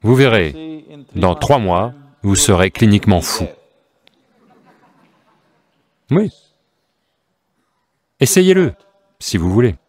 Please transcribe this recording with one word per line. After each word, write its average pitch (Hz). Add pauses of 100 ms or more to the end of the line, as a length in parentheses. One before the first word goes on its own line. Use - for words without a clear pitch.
Vous 120
verrez, 135 (300)
dans 90
trois 143
mois, 101 (300)
vous 98
serez 95
cliniquement 101
fou. - (2750)
Oui. 180 (1900)
Essayez-le, 185 (460)
si -
vous 87
voulez. 104 (120)